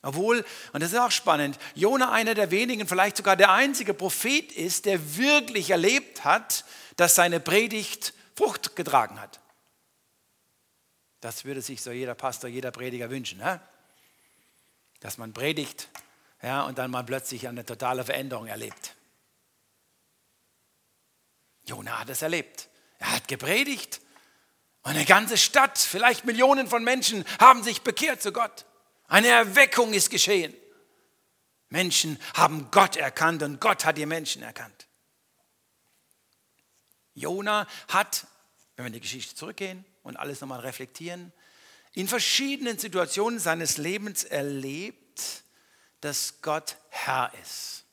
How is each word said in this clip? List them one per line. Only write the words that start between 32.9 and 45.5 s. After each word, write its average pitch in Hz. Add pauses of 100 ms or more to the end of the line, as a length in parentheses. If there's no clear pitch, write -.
erkannt 160
und 143
Gott 214
hat 156
die 147
Menschen 156
erkannt. 113 (2250)
Jona 202 (220)
hat, - (480)
wenn 123
wir -
in 113
die 113
Geschichte 110
zurückgehen 185 (200)
und -
alles 139
nochmal 131
reflektieren, 170 (600)
in 185
verschiedenen 254
Situationen 196
seines 165
Lebens 196
erlebt, 143 (580)